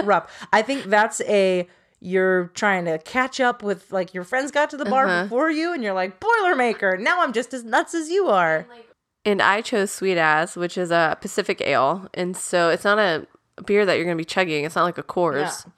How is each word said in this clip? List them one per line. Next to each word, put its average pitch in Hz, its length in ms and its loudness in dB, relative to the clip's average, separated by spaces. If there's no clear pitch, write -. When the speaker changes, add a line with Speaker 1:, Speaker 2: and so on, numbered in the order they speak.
Speaker 1:
rough. 196 480 -2
I 214 100 6
think 247 220 -4
that's 208 380 0
a, 185 440 2
you're 185 540 2
trying 190 300 0
to 160 140 -2
catch 254 420 -4
up 240 220 0
with, 202 300 -6
like, 185 220 -4
your 185 100 -8
friends 262 280 -4
got 294 180 0
to 302 60 -12
the 277 80 -6
bar 262 220 2
Speaker 2:
Uh-huh. 175 180 0
Speaker 1:
before 247 260 0
you, 320 220 -2
and 311 100 -6
you're 202 120 -2
like, 185 260 -4
"Boilermaker, 262 800 2
now 330 220 0
I'm 294 100 0
just 240 200 -4
as 247 120 -8
nuts 277 300 0
as 320 160 -6
you 370 180 2
are." 165 380 2
Speaker 2:
And 202 180 2
I 196 180 4
chose 208 300 -2
Sweet 190 280 -2
Ass, 160 380 2
which 175 220 -4
is 175 140 -2
a 165 280 2
Pacific 202 420 -4
Ale. 143 520 0
And 180 220 -4
so 175 340 0
it's - 140 0
not 208 140 2
a 175 280 0
beer 208 180 2
that 175 120 2
you're 165 80 0
gonna 175 120 -2
be 160 80 -6
chugging. 165 400 -2
It's 160 120 -8
not 170 80 2
like 175 140 -2
a 156 40 -8
Coors. 160 640 -2
Speaker 1:
No. - 120 -20